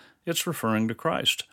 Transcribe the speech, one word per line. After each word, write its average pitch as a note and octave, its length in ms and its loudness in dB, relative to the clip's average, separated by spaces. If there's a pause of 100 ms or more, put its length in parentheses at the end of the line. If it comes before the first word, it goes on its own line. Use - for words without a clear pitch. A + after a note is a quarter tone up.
(260)
it's E3 200 0
referring A2 420 2
to A2+ 60 -2
Christ. - 580 0